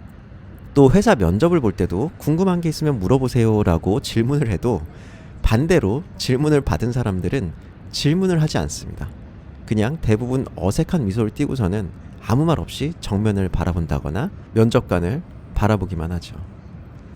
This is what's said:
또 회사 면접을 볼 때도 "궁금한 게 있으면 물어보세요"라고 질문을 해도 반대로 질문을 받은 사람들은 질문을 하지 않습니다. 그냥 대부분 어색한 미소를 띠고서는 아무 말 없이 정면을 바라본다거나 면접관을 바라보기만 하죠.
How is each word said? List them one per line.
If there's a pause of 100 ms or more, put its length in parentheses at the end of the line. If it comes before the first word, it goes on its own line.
(760)
또
회사
면접을
볼
때도
"궁금한
게
있으면
물어보세요"라고
질문을
해도 (600)
반대로 (140)
질문을
받은
사람들은 (400)
질문을
하지
않습니다. (580)
그냥
대부분 (120)
어색한
미소를
띠고서는 (360)
아무
말
없이
정면을
바라본다거나 (240)
면접관을 (320)
바라보기만
하죠. (800)